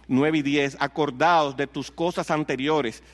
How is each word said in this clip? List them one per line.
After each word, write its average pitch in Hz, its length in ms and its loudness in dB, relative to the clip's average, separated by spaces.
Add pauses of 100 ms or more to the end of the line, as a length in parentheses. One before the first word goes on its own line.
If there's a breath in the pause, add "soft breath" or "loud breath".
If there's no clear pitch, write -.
nueve 147 280 2
y 151 40 0
diez, 139 380 0
"Acordaos 143 800 2
de 139 80 -2
tus 139 240 -8
cosas 170 400 -4
anteriores, 147 720 -2 (120)